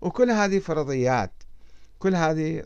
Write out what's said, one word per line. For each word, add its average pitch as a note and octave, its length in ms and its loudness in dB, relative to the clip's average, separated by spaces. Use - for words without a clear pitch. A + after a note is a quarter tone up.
وكل A#3+ 300 2
هذه G3+ 280 2
فرضيات، C3 840 0
كل F#3+ 160 0
هذه D#3+ 500 0